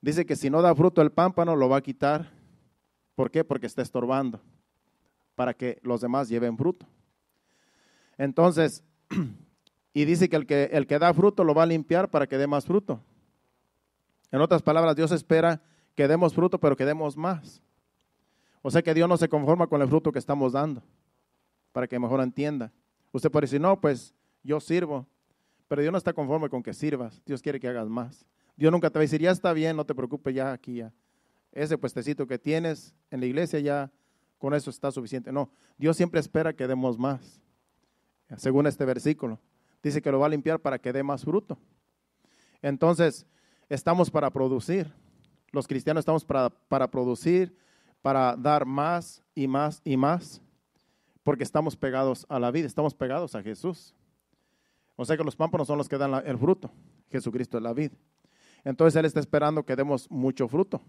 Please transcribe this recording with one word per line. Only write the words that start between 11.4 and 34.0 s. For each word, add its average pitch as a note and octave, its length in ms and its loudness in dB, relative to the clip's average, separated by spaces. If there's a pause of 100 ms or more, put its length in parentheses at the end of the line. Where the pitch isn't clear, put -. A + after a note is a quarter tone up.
lo D#3 100 4
va D#3+ 100 6
a E3 40 4
limpiar E3 420 0
para C#3+ 180 0
que C3+ 100 -4
dé C#3 100 2
más C#3+ 180 -2
fruto. F3 360 -2 (1300)
En C3+ 100 2
otras E3 200 4
palabras, D#3+ 340 4
Dios D#3 160 2
espera E3 500 2 (340)
que C#3+ 120 2
demos E3 260 4
fruto, F3+ 260 2
pero C#3+ 160 4
que C3 100 -2
demos D3 320 -2
más. E3 440 -8 (1000)
O C#3 80 -4
sea D#3 120 4
que E3 120 0
Dios E3 160 4
no F3 80 4
se D#3+ 120 2
conforma D#3 380 2
con D3 140 2
el C3+ 60 2
fruto D3+ 240 2
que C3 80 -4
estamos C3+ 340 -2
dando, C#3 300 -4 (880)
para B2+ 160 -4
que B2 120 -6
mejor B2 220 0
entienda. C3 500 -4 (400)
Usted C#3 200 -2
puede C#3+ 140 2
decir, C3+ 140 -2
"No, F#3+ 220 2
pues C#3 320 -2 (300)
yo D3 160 -4
sirvo", D3+ 480 -4 (600)
pero C#3+ 140 -2
Dios D3+ 100 0
no F#3+ 60 -2
está E3+ 160 -2
conforme D3 360 -2
con B2+ 140 -6
que A2 100 -10
sirvas. B2+ 520 -6
Dios C#3 160 -8
quiere C#3 180 -6
que B2+ 80 -8
hagas A#2+ 220 -6
más. A#2+ 360 -8 (300)
Dios D#3 160 4
nunca E3+ 180 2
te D#3 100 -4
va - 20 6
a D#3 60 4
decir, D3+ 140 0
"Ya F3 100 4
está F3+ 220 0
bien, D#3+ 220 0
no D3+ 100 -4
te D3 100 -6
preocupes, C3 400 -6
ya C3+ 160 -4
aquí, B2 240 -12
ya. A2+ 180 -12 (580)
Ese D3+ 260 -4
puestecito C3+ 500 -4
que B2+ 100 -4
tienes D#3+ 560 -4 (160)
en B2+ 120 -8
la B2+ 40 -2
iglesia, D3+ 340 -2
ya C#3+ 320 -4 (460)